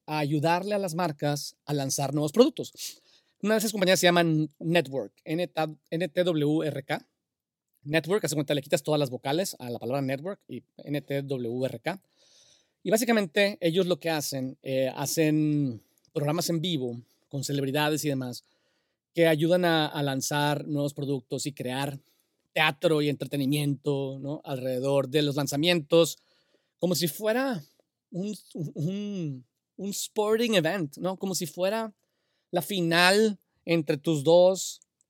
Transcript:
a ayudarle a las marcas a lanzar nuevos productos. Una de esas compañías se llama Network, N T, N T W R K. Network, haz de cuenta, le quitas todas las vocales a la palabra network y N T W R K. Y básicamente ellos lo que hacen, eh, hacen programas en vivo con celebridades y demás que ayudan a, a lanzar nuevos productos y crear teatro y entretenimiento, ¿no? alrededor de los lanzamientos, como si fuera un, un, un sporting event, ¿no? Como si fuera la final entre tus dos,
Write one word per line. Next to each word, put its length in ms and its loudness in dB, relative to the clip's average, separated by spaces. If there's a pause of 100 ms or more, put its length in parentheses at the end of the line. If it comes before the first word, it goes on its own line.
a 140 -4
ayudarle 560 0
a 20 0
las 160 -4
marcas 720 -4
a 100 -4
lanzar 400 -2
nuevos 160 0
productos. 720 2 (400)
Una 140 0
de 40 2
esas 140 -2
compañías 260 4
se 80 4
llama 160 6 (380)
Network, 520 0 (120)
N 240 -4
T, 120 -6 (300)
N 180 -4
T 140 0
W 420 2
R 200 -6
K. 240 -8 (760)
Network, 420 0
haz 60 -4
de 60 -4
cuenta, 180 -2
le 80 -2
quitas 220 -2
todas 160 2
las 100 0
vocales 480 -4
a 100 -10
la 120 -8
palabra 200 -4
network 460 -6
y 160 -14 (140)
N 260 -6
T 200 -4
W 420 -4
R 160 -6
K. 200 -6 (840)
Y 80 -4
básicamente 680 0
ellos 280 2
lo 100 0
que 120 -4
hacen, 520 -4
eh, 320 0
hacen 880 0 (300)
programas 380 -2
en 100 0
vivo 420 -4 (260)
con 140 -8
celebridades 640 -2
y 40 0
demás 360 -4 (680)
que 140 4
ayudan 380 4
a, 220 4
a 160 -4
lanzar 680 0
nuevos 260 -2
productos 520 -6
y 60 -6
crear 460 -6 (560)
teatro 460 4
y 80 2
entretenimiento, 1120 -2
¿no? 240 -8
alrededor 640 0
de 140 2
los 140 0
lanzamientos, 840 2 (600)
como 160 0
si 140 -2
fuera 560 -2 (460)
un, 260 -6 (180)
un, 920 -6 (300)
un 140 -8
sporting 600 0
event, 460 0
¿no? 200 -4
Como 160 -4
si 120 -4
fuera 480 -2 (560)
la 100 0
final 800 4 (260)
entre 320 0
tus 260 0
dos, 580 4 (300)